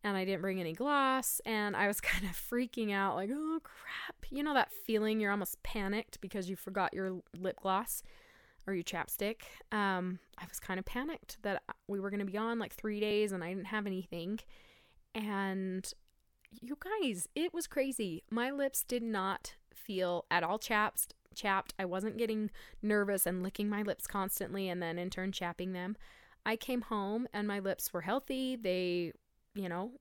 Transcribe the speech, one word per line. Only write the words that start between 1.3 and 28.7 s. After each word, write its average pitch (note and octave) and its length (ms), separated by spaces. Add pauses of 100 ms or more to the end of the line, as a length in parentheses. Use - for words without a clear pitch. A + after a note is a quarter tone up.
and G#3 320
I G3+ 100
was G#3 140
<laughs> - 20
kind F#3 220
of F#3 60
freaking A#3 600
out, G3 260
like, G3 140
"Oh, D#4 320
crap." - 680
You C#4 120
know D4 120
that - 180
feeling A3 480
you're G3+ 120
almost G3+ 300
panicked G#3 600
because F#3 260
you F#3+ 80
forgot F#3+ 380
your F#3+ 260 (160)
lip F#3 240
gloss - 420 (640)
or G3 60
your F3 120
chapstick? - 580 (280)
Um, F#3 500 (180)
I F3 100
was - 120
kind F#3+ 180
of F#3+ 80
panicked - 560
that G3+ 200 (260)
we G3 120
were G3 80
gonna G3+ 160
be F#3+ 80
gone, A3+ 260
like, G#3+ 140
three G#3 280
days, G#3 320
and F3+ 120
I E3+ 40
didn't F#3+ 180
have G#3 200
anything. F#3 540 (760)
And G3 760 (680)
you C4 180
guys, D#4+ 560
it E4+ 180
was E4 140
crazy. A3+ 640
My A#3+ 200
lips C#4 340
did A#3+ 180
not G3 540 (180)
feel F#3 560
at F3 140
all F#3 140
chaps-, - 500 (260)
chapped. G3 440
I F#3+ 80
wasn't F#3+ 320
getting A3 320 (320)
nervous G3+ 440
and F3+ 160
licking G3+ 260
my G#3 140
lips G3+ 240
constantly G3 640
and F3+ 140
then E3+ 160
in F3 100
turn F#3 240
chapping F3+ 400
them. F#3 240 (480)
I A3 120
came B3 260
home G#3+ 500
and G#3 160
my G3+ 100
lips G3 340
were F3 100
healthy. C4 520
They, F3+ 580 (420)